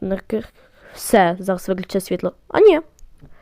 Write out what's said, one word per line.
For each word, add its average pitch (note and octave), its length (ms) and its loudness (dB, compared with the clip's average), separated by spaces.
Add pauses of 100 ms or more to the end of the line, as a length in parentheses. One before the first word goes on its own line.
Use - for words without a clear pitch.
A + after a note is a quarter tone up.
не F#3+ 140 -6
кир-, A3 340 -8 (440)
все, F3+ 460 2
зараз F#3 300 -6
виключить F#3+ 360 -4
світло. F3+ 260 -6 (160)
А - 120 -2
ні. F#4 200 6 (640)